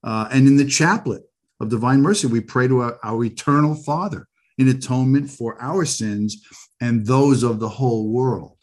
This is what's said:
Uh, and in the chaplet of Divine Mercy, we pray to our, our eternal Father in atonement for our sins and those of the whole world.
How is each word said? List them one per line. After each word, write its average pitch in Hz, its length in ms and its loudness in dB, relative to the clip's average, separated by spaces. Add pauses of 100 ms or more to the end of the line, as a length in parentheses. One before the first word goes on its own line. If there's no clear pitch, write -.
Uh, 110 300 -6
and 135 160 6
in 139 80 6
the 139 80 4
chaplet 156 580 0 (380)
of 110 80 -8
Divine 120 340 2
Mercy, 196 240 2
we 117 140 0
pray 123 260 0
to 127 140 2
our, 120 240 -6
our 113 200 -2
eternal 147 520 0
Father 156 500 -6 (320)
in 131 100 4
atonement 131 640 0
for 117 320 -10
our 165 220 -4
sins 107 600 -6 (360)
and 117 260 -2
those 135 380 4
of 113 160 -2
the 110 80 -4
whole 113 400 -2
world. 113 540 -4